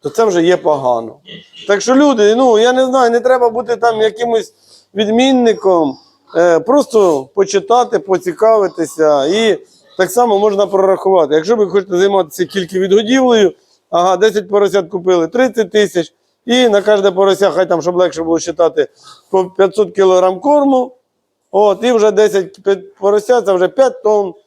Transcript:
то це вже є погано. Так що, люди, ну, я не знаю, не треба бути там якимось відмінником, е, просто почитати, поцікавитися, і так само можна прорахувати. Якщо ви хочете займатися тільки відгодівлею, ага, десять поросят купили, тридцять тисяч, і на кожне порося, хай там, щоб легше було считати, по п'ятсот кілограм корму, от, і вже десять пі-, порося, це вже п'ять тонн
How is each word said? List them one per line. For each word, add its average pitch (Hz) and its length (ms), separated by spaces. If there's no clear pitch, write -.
то 147 60
це 226 160
вже 180 180
є 180 140
погано. 131 600
Так 196 120
що, 226 140
люди, 247 400
ну, 240 240
я 240 140
не 262 140
знаю, 254 240
не 233 100
треба 247 300
бути 233 260
там 220 240
якимось 220 540
відмінником, 214 1000
е, 170 240
просто 196 760
почитати, 202 640
поцікавитися, 170 1300
і 202 320
так 185 120
само 233 280
можна 202 280
прорахувати. 190 680
Якщо 170 220
ви 208 100
хочете 185 320
займатися 190 460
тільки 185 340
відгодівлею, 214 760
ага, 180 260
десять 196 320
поросят 196 400
купили, 175 380
тридцять 226 440
тисяч, 185 440
і 247 220
на 202 140
кожне 202 280
порося, 190 400
хай 165 180
там, 165 140
щоб 175 140
легше 170 260
було 165 160
считати, 160 500
по 190 140
п'ятсот 190 500
кілограм 185 460
корму, 277 520
от, 202 340
і 247 80
вже 220 180
десять 196 520
пі-, 196 200
порося, 208 420
це 196 100
вже 180 160
п'ять 254 340
тонн 208 320